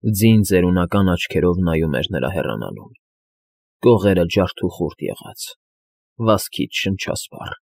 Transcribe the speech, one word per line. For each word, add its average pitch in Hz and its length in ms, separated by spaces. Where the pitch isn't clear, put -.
Ձին 110 380
ծերունական 90 720
աչքերով 87 480
նայում 82 360
էր 62 140
նրա 64 220
հեռանալուն։ - 640
Կողերը 98 420
ջարդուխուրդ - 800
եղած, - 420
վազքից - 600
շնչասպառ։ - 760